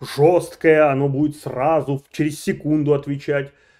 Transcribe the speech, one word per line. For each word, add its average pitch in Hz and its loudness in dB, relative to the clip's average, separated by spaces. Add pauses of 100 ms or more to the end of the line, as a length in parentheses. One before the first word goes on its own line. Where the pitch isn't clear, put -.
жесткое, 156 2
оно 139 0
будет 143 -2
сразу 135 -2
в, - -20
через 151 -4
секунду 151 0
отвечать. 139 -4 (280)